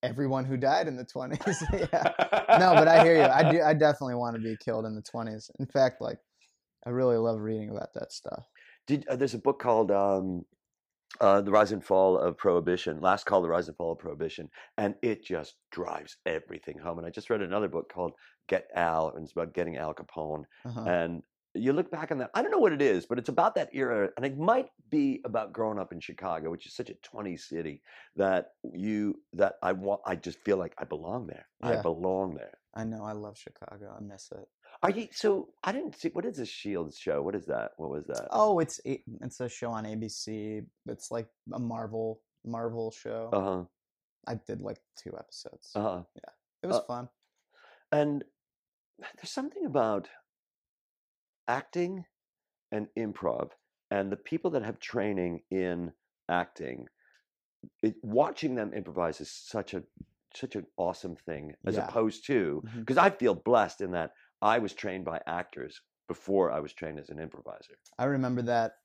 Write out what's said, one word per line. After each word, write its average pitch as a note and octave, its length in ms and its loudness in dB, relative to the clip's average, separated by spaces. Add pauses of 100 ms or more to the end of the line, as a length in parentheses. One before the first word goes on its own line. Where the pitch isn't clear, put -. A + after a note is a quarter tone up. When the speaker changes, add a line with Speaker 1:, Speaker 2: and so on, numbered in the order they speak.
Speaker 1:
Everyone C3 420 0
who C3+ 120 -2
died D3 300 4
in C#3 80 -6
the B2 80 -8
twenties, C3+ 640 -4
<laughs> - 40 2
yeah. E3+ 460 2
Speaker 2:
<laughs> F#3 400 6
Speaker 1:
No, F#3 160 10
but D#3 120 10
I E3 160 12
hear E3 140 10
you. D3+ 60 10
I C#3 280 8
do, E3 120 6
I D3+ 100 8
definitely D3 420 4
wanna A#2+ 240 -2
be A2 240 -4
killed A2+ 220 -2
in A2 100 -6
the G#2+ 60 -10
twenties. A2 480 -8 (100)
In C#3 60 -2
fact, C3 360 4
like, A#2 180 -6 (680)
I A#2+ 60 -6
really B2 260 4
love A2+ 220 2
reading G#2+ 320 -4
about - 240 -8
that - 160 -8
stuff. - 320 -10 (420)
Speaker 2:
Did, C#3+ 220 0
uh, C3+ 80 0
there's B2+ 180 0
a A#2 60 -4
book C3+ 200 2
called, A2+ 320 4
um, F#2+ 540 2 (720)
uh, G2+ 220 8
The G2+ 100 -2
Rise G#2+ 220 6
and G2 100 -6
Fall F#2+ 340 6
of E2+ 200 0
Prohibition, F2 640 2
Last F#2 240 2
Call, G2 160 4
The E2+ 80 0
Rise E2+ 180 0
and D#2 80 -12
Fall E2 180 -4
of - 60 -10
Prohibition, D#2 500 -8 (280)
and G2+ 240 0
it A2+ 240 -2
just D#2+ 300 -6 (160)
drives D#2+ 540 -8
everything D#2+ 520 -6
home. E2 220 -8
And E2+ 80 -10
I - 20 -8
just G#2 200 -12
read G#2+ 120 0
another G2 260 0
book E2 240 -4
called F2 220 -4 (340)
Get - 280 -2
Al, E2 340 2
and C#2 140 -12
it's D2 100 -16
about E2 200 -4
getting E2 240 -4
Al D#2 160 -6
Capone. D2+ 500 -8 (200)
Speaker 1:
Uh-huh. A#2 220 -10
Speaker 2:
And E2+ 380 0 (300)
you B2 200 0
look D#3+ 180 0
back D#3+ 200 -8
on C#3+ 80 -4
that, B2 160 -6
I G#3+ 80 2
don't G#4 80 0
know G#4 80 2
what G#3+ 120 6
it C#3+ 120 0
is, G2 240 2
but A#2+ 100 -2
it's A#2+ 120 -6
about F3 260 4
that D#3 180 -2
era, A#2+ 420 0
and B2 100 -4
it C3+ 120 -4
might A3 300 2 (220)
be C#3 360 2
about A2 280 -4
growing A2 260 -2
up F#2 120 -6
in F2 80 -10
Chicago, E2 520 -6
which F2 160 -10
is - 80 -20
such - 140 -10
a G2 40 -12 (100)
twenties G2+ 460 -10
city, D#2+ 320 -8 (340)
that F#2+ 360 2 (220)
you, G#2 460 -2 (140)
that F#2+ 300 2
I F#2 100 2
want, G2 320 -2
I F#2 100 -2
just - 300 -10
feel G2+ 120 4
like E2+ 200 -4
I - 80 -10
belong E2+ 420 -8
there. - 200 -16 (140)
I - 120 0
Speaker 1:
Yeah. A2 80 0
Speaker 2:
belong F2+ 540 -2
there. A1 180 -14 (220)
Speaker 1:
I A2 80 -8
know. A2 200 -8
I G#2+ 100 -8
love G#2 240 -12
Chicago. - 600 -18
I G#2+ 40 -14
miss G2+ 300 -16
it. G2+ 160 -16 (360)
Speaker 2:
Are F#3 80 4
you, G#3+ 200 -4
so - 380 0 (140)
I F#3 80 -2
didn't C#4+ 240 -6
see, - 140 -4
what - 160 -6
is A3+ 120 -6
this A#2+ 120 -8
shield F2 440 -6
show? D2 300 -2
What F#2 100 -4
is G2 140 -6
that? A#1 300 -4
What D#2 120 -8
was D2+ 160 -6
that? - 240 -8
Speaker 1:
Oh, G#3+ 300 4
it's D#3 260 -2
a, C3+ 160 -6 (200)
it's - 180 -12
a B2 100 -6
show A#2 220 -8
on A2 160 -6
A G#2+ 80 -8
B A2 120 -6
C. G#2+ 540 -8 (240)
It's A#2+ 240 -12
like A2+ 180 -6 (260)
a - 60 -8
Marvel, A2+ 600 -6 (240)
Marvel A#2 460 -6
show. A2+ 420 -10
Speaker 2:
Uh-huh. F#2+ 300 0 (640)
Speaker 1:
I A#2+ 80 -6 (100)
did, G2 160 -8
like, G2 160 -8 (180)
two - 220 -14
episodes. - 560 -18
Speaker 2:
Uh-huh. G2+ 300 -2 (100)
Speaker 1:
Yeah. - 160 -20 (320)
It F3+ 60 -6
was D3 100 0
Speaker 2:
Uh, G#2+ 60 0
Speaker 1:
fun. B2 260 -10 (840)
Speaker 2:
and D3 320 0 (920)
there's - 160 -16
something D4 340 -6
about A2+ 420 0 (1400)
acting F3 580 -4 (640)
and G#2+ 160 -4 (100)
improv F2+ 540 -4 (380)
and G2 220 0
the G2+ 60 -6
people E3 340 -4
that C3+ 120 -2
have A2 160 -8
training F#2+ 720 -2
in F2 420 -4 (380)
acting, C#2 560 -4 (960)
it, G#2+ 220 0
watching C3 520 0
them G#2+ 180 -4
improvise E2+ 480 -4
is D2 100 -14
such - 420 -10
a, F2+ 80 -6 (540)
such - 220 -12
an F2+ 180 -10
awesome F2 400 -4
thing, D2+ 400 -12 (100)
as G#2+ 120 0
Speaker 1:
Yeah. G2 100 -4
Speaker 2:
opposed A2 400 -2
to, F2 380 0
Speaker 1:
Mm-hmm. A2+ 180 -10
Speaker 2:
'cause C3 140 0
I F3+ 120 8
feel A#2+ 240 2
blessed G#2+ 480 2
in F#2+ 100 -6
that E2 200 -4 (300)
I A2 180 4
was G#2 140 -6
trained F#2 320 -8
by E2 200 -6
actors E2 560 -8 (280)
before F#2+ 420 0
I C#2+ 80 -2
was D2+ 140 -10
trained D#2 260 -10
as D2 100 -18
an D2 100 -14
improviser. - 600 -14 (180)
Speaker 1:
I B2 80 -4
remember B2+ 380 -2
that. A#2 300 0 (120)